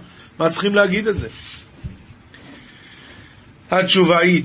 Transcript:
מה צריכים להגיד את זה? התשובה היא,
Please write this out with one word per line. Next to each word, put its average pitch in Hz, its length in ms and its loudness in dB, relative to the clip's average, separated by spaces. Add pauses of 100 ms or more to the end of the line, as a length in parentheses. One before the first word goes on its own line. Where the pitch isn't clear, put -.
(380)
מה 165 100 0
צריכים 202 260 -2
להגיד 202 340 2
את 190 100 -2
זה? 113 100 -8 (2500)
התשובה 180 480 2
היא, 175 260 2